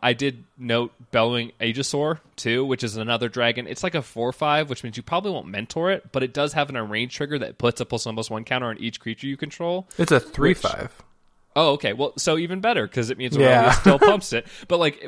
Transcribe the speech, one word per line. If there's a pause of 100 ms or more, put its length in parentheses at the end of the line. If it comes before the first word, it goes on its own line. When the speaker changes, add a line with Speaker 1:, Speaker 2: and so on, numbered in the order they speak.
Speaker 1:
I
did (120)
note (180)
Bellowing
Aegisaur (160)
too,
which
is
another
dragon.
It's
like
a
four
five,
which
means
you
probably
won't
mentor
it,
but
it
does
have
an
arrange
trigger
that
puts
a
plus
one
plus
one
counter
on
each
creature
you
control.
Speaker 2:
It's
a
Speaker 1:
Which
Speaker 2:
three
five. (640)
Speaker 1:
Oh,
okay.
Well,
so
even
better,
'cause
it
means
Speaker 2:
Yeah.
Speaker 1:
Aurelia
Speaker 2:
<laughs>
Speaker 1:
still
pumps
it. (220)
But,
like,